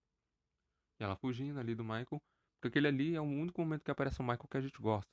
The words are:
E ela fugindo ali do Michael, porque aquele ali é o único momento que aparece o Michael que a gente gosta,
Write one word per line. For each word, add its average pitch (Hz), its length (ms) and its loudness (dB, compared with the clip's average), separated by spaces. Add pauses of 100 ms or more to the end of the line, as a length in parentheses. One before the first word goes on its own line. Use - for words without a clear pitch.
(1000)
E 113 40 -6
ela 98 120 -2
fugindo 131 440 -4
ali 117 140 -2
do 113 100 -6
Michael, 113 380 -4 (380)
porque - 80 -2
aquele 143 200 4
ali 147 280 2
é 160 40 0
o 151 40 -2
único 151 360 -2
momento 156 240 0
que - 60 -8
aparece 139 300 0
o 135 40 0
Michael 120 240 0
que - 100 -2
a 135 40 2
gente 135 180 -6
gosta, 107 340 2